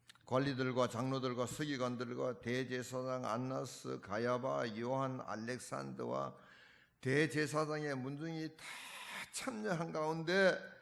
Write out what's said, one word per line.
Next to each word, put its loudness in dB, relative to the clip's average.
관리들과 4
장로들과 0
서기관들과 -2
대제사장 -2
안나스, -2
가야바, 0
요한, 0
알렉산더와 -4
대제사장의 2
문중이 -4
다 -16
참여한 0
가운데 6